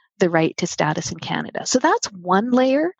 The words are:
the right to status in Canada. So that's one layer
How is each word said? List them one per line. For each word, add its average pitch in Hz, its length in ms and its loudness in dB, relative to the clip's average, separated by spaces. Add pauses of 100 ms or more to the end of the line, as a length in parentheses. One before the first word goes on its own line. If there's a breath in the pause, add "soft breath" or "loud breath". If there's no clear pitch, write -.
(160 soft breath)
the 185 140 4
right 160 260 2
to - 80 -4
status 165 460 -2
in 165 80 -12
Canada. - 480 -6
So - 100 2
that's 339 340 0
one 190 380 0
layer 262 500 2